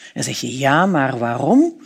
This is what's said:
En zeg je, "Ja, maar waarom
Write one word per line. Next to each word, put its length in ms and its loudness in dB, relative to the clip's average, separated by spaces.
En 100 -8
zeg 160 -8
je, 180 -8
"Ja, 280 2
maar 320 0
waarom 680 2